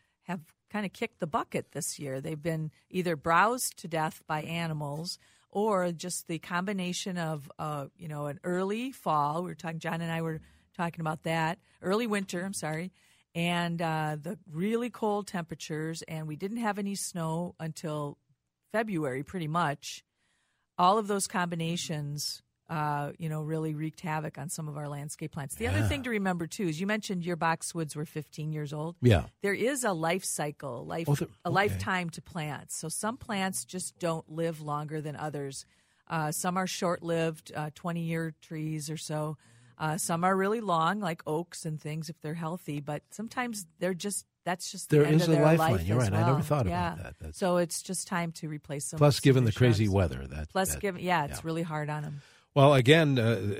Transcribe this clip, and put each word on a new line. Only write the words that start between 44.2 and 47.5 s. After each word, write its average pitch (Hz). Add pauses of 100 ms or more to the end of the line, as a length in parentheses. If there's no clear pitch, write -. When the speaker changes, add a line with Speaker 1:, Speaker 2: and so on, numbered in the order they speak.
Speaker 1:
that's 175
just -
the 151
Speaker 2:
There 147
Speaker 1:
end 156
Speaker 2:
is 165
Speaker 1:
of 165
Speaker 2:
a 160
Speaker 1:
their 147
Speaker 2:
lifeline. 160
Speaker 1:
life 85
Speaker 2:
You're 117
Speaker 1:
as 101
Speaker 2:
right. 104
I -
never 175
Speaker 1:
well. 156
Speaker 2:
thought 147
Speaker 1:
Yeah. 170
Speaker 2:
about 160
that. -
That's 78
Speaker 1:
So 180